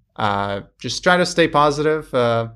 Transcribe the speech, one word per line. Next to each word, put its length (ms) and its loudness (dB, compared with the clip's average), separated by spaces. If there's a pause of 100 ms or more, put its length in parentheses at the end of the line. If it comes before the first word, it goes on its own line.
(160)
Uh, 460 -2 (200)
just 220 -8
try 140 2
to 80 2
stay 220 0
positive. 680 0
Uh, 420 0